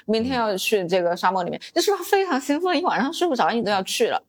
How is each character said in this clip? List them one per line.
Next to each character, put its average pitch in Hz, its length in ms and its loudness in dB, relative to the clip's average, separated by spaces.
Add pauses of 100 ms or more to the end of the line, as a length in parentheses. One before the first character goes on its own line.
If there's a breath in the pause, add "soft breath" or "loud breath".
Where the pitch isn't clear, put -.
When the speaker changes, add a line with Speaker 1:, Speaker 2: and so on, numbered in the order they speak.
Speaker 1:
明 220 180 0
天 262 120 -2
要 220 200 0
去 196 300 0
这 180 160 2
个 175 160 0
沙 185 140 2
漠 185 120 0
里 175 60 -6
面， 180 100 -8
Speaker 2:
嗯。 - 160 -18
Speaker 1:
你 339 60 2
是 415 80 2
不 392 80 2
是 359 60 -8
非 392 240 2
常 269 120 0
兴 285 220 -2
奋， 359 160 0
一 359 60 -2
晚 180 180 0
上 240 100 0
睡 349 160 -2
不 294 80 0
着， 165 140 2
你 226 140 0
都 196 80 0
要 196 100 0
去 - 280 -2
了？ 113 200 -2